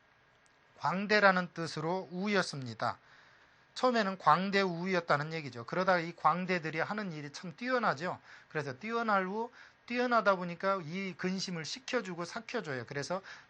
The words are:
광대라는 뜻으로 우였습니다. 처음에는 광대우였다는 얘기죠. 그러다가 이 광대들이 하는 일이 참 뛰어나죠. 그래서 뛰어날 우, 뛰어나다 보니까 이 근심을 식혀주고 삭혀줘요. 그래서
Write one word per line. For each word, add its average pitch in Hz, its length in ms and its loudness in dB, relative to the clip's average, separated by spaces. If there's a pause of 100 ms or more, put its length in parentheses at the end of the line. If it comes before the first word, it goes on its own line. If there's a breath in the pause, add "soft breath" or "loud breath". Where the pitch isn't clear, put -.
(800)
광대라는 190 760 6
뜻으로 165 580 -4
우였습니다. 156 880 -2 (800 loud breath)
처음에는 220 420 2
광대우였다는 175 1160 2
얘기죠. 127 320 -8
그러다가 180 340 2
이 170 160 -4
광대들이 165 640 0
하는 202 320 -4
일이 147 200 -8
참 170 240 -12
뛰어나죠. 185 640 -2 (300 loud breath)
그래서 143 300 -4
뛰어날 214 480 0
우, 220 240 -4 (340 loud breath)
뛰어나다 240 500 4
보니까 180 480 -2
이 180 340 -6
근심을 185 460 -4
식혀주고 185 640 -6
삭혀줘요. 170 640 -6
그래서 143 340 -4 (280 loud breath)